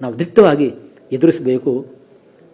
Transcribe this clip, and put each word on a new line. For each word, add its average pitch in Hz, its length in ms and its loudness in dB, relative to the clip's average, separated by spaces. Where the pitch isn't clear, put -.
ನಾವು 120 180 -8
ದಿಟ್ಟವಾಗಿ 151 540 2
ಎದುರಿಸಬೇಕು. 131 720 -2